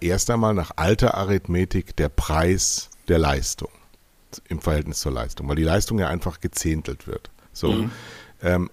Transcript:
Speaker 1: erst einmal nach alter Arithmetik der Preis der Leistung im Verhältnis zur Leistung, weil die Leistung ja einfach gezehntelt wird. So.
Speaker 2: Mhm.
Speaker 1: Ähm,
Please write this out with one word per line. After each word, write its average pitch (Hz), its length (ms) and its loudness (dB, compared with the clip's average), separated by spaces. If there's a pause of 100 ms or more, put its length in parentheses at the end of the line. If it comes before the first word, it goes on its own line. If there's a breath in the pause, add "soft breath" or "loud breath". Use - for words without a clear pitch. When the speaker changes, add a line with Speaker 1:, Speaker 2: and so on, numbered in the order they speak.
Speaker 1:
erst 90 300 2
einmal 113 220 4
nach 90 220 0
alter 107 380 4
Arithmetik 95 800 0
der 73 140 0
Preis - 800 0 (180)
der 82 120 6
Leistung 71 500 0 (800)
im 80 100 -4
Verhältnis 73 400 -2
zur 71 140 -4
Leistung, 60 340 -6
weil 71 80 0
die 80 80 2
Leistung 95 340 2
ja 92 120 2
einfach 85 320 -4
gezehntelt 78 640 -4
wird. - 220 -10 (240 soft breath)
So. - 180 0
Speaker 2:
Mhm. 113 200 0 (520 loud breath)
Speaker 1:
Ähm, 90 300 2